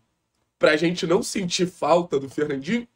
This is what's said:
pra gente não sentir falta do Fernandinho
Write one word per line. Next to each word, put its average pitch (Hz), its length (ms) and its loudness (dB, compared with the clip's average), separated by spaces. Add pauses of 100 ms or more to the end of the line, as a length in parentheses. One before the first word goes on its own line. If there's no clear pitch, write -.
(560)
pra 156 200 4
gente 175 280 -2
não 175 160 2
sentir 185 460 -4
falta 165 540 0
do 135 100 -8
Fernandinho 147 640 -4